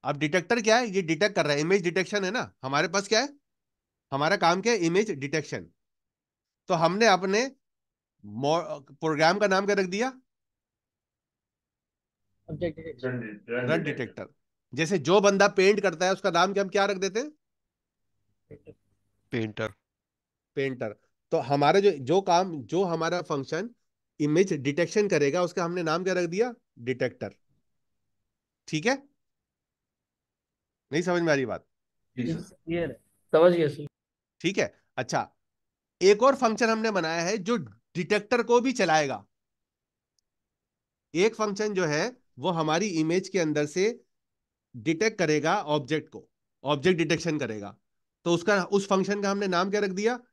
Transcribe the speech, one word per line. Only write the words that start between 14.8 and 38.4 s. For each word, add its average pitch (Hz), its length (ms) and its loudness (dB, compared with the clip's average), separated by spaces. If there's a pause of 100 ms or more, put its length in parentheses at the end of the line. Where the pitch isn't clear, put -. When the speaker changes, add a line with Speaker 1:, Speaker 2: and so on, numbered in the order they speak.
Speaker 1:
जो 175 200 6
बंदा 196 360 4
पेंट 196 240 4
करता 180 260 0
है 190 60 2
उसका 190 200 -2
नाम 180 200 2
क्या, 196 100 -2
हम 196 60 -4
क्या 196 180 0
रख 202 120 -2
देते 190 220 -4
हैं? 302 100 -8 (1200)
Speaker 2:
पेंटर। 147 220 -20 (600)
Speaker 4:
पेंटर। 110 400 -6 (840)
Speaker 1:
पेंटर। 127 380 -6 (380)
तो 165 140 0
हमारा 143 340 4
जो, 196 120 4
जो 143 300 0
काम, 175 420 0
जो 180 220 -2
हमारा 170 380 -2
फंक्शन 160 460 -6 (500)
इमेज 165 320 2 (100)
डिटेक्शन 170 460 0
करेगा 156 340 2
उसका 175 220 -4
हमने 175 180 -4
नाम 165 220 -2
क्या 185 100 0
रख 180 140 0
दिया? 226 260 -2 (260)
डिटेक्टर। 123 540 -6 (1300)
ठीक 156 180 -4
है, 269 100 0 (1900)
नहीं 151 120 -2
समझ 175 200 0
में 160 100 0
आ - 20 4
रही 135 120 0
बात? 92 180 -8 (520)
Speaker 3:
जी 127 60 -6
Speaker 2:
जी 165 100 -4
Speaker 3:
सर। 165 80 -6
Speaker 2:
सर, - 160 -18
क्लियर 165 340 -6
है, - 60 -14 (360)
समझ 170 200 8
गया 165 160 2
सर। 147 180 -8 (540)
Speaker 1:
ठीक 196 180 -2
है, 165 140 0 (240)
अच्छा, 131 240 -2 (800)
एक 202 220 6
और 269 140 4
फंक्शन 226 340 0
हमने 220 200 0
बनाया 170 320 -2
है 190 180 -2
जो 220 160 -2
डिटेक्टर 202 880 -2